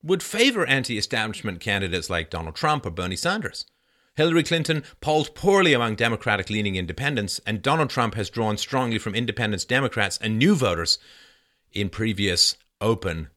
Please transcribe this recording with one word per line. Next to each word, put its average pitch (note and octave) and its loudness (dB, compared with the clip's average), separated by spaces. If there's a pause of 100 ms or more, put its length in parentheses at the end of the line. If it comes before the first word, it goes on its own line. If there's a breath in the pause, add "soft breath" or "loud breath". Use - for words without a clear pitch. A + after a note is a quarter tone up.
would F3 0
favor A#3 2
anti-establishment A2 -2
candidates F#2+ -2
like E2 -2
Donald D#2+ -6
Trump D3+ -2
or F#2 -6
Bernie F2+ -4
Sanders. F#3 -4 (500)
Hillary E3 4
Clinton D#3+ 0 (160 loud breath)
polled D3+ 0
poorly F#3 4
among A#2 2
Democratic-leaning G#2 0
independents, G2+ -4
and G#2 -4
Donald D3 2
Trump A#2 0
has G#2+ -4
drawn G#2+ 0
strongly A#2+ -2
from G2+ -4
independents, A2+ -2
Democrats, B2 0
and A2 0
new E3+ 6
voters F2+ 0 (720 soft breath)
in G2+ -2
previous G2+ 0 (240)
open F#2+ 0